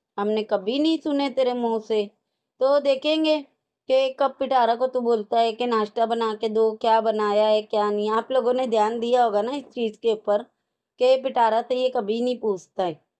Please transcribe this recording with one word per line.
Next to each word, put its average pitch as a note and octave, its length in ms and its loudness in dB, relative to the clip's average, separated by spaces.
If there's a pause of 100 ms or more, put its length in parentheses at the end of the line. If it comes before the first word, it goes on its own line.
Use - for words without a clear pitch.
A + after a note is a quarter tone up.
(180)
हमने G#3+ 260 -2
कभी G#3+ 360 -4
नहीं D#4+ 180 0
सुने C#4+ 320 -4
तेरे B3 240 -2
मुंह A#3 260 -4
से। G#3+ 260 -4 (560)
तो C#4 180 2
देखेंगे D4+ 600 0 (500)
कि C4 200 2 (100)
कब C4+ 200 0
पिटारा A#3+ 360 2
को B3+ 120 0
तू B3+ 140 -4
बोलता A#3 380 0
है A#3 140 2
कि A#3+ 120 -4
नाश्ता A3+ 400 0
बना A3+ 280 -2
के A3 160 -4
दो, A3 220 2
क्या A3 300 2
बनाया G#3+ 460 2
है, G#3+ 140 2
क्या G#3 300 -2
नहीं। G#3 200 -2
आप A3+ 200 -2
लोगों B3 220 2
ने B3+ 140 -2
ध्यान A3+ 320 0
दिया A#3+ 240 2
होगा G#3 180 2
ना A#3 100 -4
इस C#4 140 -6
चीज़ A3+ 320 -6
के A3+ 160 0
ऊपर G#3+ 300 -2 (560)
कि B3+ 180 4
पिटारा A#3 440 0
से A#3 140 -4
ये B3+ 140 0
कभी A#3 320 -2
नहीं B3 180 -2
पूछता G3 440 -4
है, E3+ 100 -2 (260)